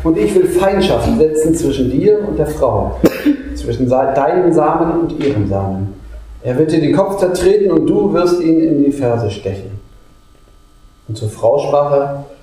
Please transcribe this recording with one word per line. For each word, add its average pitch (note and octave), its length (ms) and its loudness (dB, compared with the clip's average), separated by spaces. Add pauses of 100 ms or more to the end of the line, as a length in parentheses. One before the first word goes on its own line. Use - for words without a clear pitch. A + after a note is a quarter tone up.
Und D#3+ 140 2
ich G#3 160 0
will F3+ 140 4
Feindschaft F#3 600 2 (120)
setzen D#3 340 2
zwischen C3 380 0
dir G#3 360 2
und D#3+ 100 -6
der D3+ 100 0
Frau, A2 500 -2 (580)
zwischen A#2+ 320 -2
sa-, C3 240 2
deinem E3 400 2
Samen E3 500 0
und D#3 220 -4
ihrem A2 240 0
Samen. G2 460 -4 (500)
Er B2 140 -2
wird D#3 140 2
dir D#3 100 2
den C#3+ 140 2
Kopf G3 240 0
zertreten F#3 520 2
und D#3 160 2
du G3 260 0
wirst F3 280 2
ihn D#3+ 180 2
in D#3 240 2
die C#3 80 2
Ferse A#2 400 -2
stechen.“ G2+ 480 -10 (1300)
Und A2 100 -10
zur G#2+ 120 -6
Frau A#2+ 300 0
sprach C#3+ 340 0
er C#3 320 -2 (180)